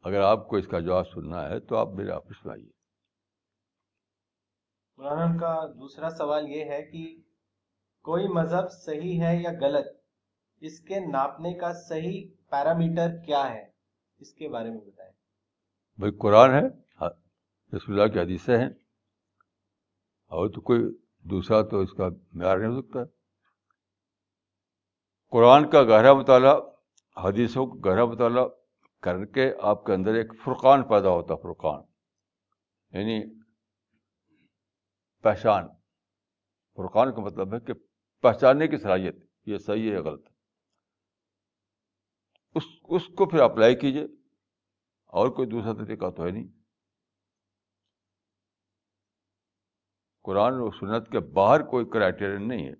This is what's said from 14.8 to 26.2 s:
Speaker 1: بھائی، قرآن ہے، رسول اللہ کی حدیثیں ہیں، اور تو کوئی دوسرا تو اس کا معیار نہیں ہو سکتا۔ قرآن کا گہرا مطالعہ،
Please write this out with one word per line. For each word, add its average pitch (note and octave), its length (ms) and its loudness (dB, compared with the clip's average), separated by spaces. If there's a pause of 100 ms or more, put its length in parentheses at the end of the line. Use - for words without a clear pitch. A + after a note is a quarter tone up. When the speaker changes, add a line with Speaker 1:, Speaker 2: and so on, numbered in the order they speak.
Speaker 1:
بھائی، G2+ 220 -4
قرآن A2 340 8
ہے، G3+ 140 2 (1080)
رسول G2 240 -4
اللہ G#2 140 4
کی F#2 60 0
حدیثیں F#2 380 0
ہیں، B2+ 120 0 (1600)
اور F2 220 -4
تو - 120 -12
کوئی A#2+ 180 2 (400)
دوسرا F#2+ 420 0
تو G#2+ 180 -4
اس F#2+ 140 -4
کا F#2 160 -4 (240)
معیار F#2 240 0
نہیں A2 120 -4
ہو B2+ 120 -6
سکتا۔ - 180 -12 (2250)
قرآن C3 400 8
کا C#3+ 140 8
گہرا A2+ 300 10
مطالعہ، C3 460 6 (680)